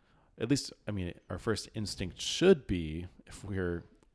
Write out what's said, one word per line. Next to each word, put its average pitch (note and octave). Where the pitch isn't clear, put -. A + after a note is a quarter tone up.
at A#2
least, -
I G#2
mean, F#2
our F#2+
first -
instinct G2
should E3+
be, E2+
if -
we're F2+